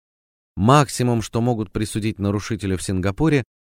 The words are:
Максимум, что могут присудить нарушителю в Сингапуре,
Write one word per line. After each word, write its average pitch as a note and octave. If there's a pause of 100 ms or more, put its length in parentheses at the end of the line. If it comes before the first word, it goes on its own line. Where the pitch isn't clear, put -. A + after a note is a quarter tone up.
(560)
Максимум, A#2+
что -
могут A#2
присудить G#2+
нарушителю G2+
в -
Сингапуре, G2+ (220)